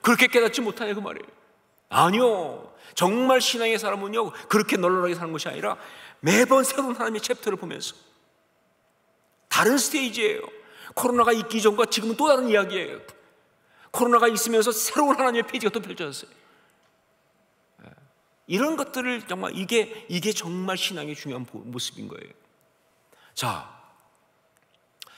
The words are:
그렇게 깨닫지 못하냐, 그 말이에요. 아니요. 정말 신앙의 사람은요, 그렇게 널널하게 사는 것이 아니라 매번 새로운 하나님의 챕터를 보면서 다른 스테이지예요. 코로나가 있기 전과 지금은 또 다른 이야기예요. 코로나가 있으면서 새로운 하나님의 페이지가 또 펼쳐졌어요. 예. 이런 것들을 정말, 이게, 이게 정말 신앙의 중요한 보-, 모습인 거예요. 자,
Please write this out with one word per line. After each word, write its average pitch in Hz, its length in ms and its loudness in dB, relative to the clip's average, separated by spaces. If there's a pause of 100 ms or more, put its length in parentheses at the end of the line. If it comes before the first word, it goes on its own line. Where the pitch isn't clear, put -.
그렇게 233 260 4
깨닫지 233 360 4
못하냐, 208 320 -4
그 208 60 -8
말이에요. - 280 -12 (600)
아니요. 180 840 2 (220)
정말 247 460 4
신앙의 226 380 0
사람은요, 202 540 -4 (160)
그렇게 214 280 2
널널하게 180 380 2
사는 165 160 -8
것이 160 180 -6
아니라 170 280 -6 (440)
매번 247 440 6
새로운 254 320 -2
하나님의 226 240 -4
챕터를 214 380 -4
보면서 - 360 -12 (1500)
다른 233 300 4
스테이지예요. 240 640 -2 (540)
코로나가 240 380 4
있기 220 300 -2
전과 214 240 4
지금은 220 300 -2
또 294 120 2
다른 254 200 4
이야기예요. 185 520 0 (920)
코로나가 240 340 4
있으면서 226 460 2
새로운 - 440 2
하나님의 233 300 2
페이지가 - 240 -4
또 233 100 -4
펼쳐졌어요. 165 500 -12 (1500)
예. - 60 -20 (560)
이런 269 300 0
것들을 247 520 -6
정말, 185 260 -6
이게, 214 540 -2
이게 180 240 -2
정말 185 460 -6
신앙의 151 360 -6
중요한 127 300 -10
보-, 113 140 -16
모습인 120 500 -10
거예요. - 240 -18 (1040)
자, - 480 -8 (1400)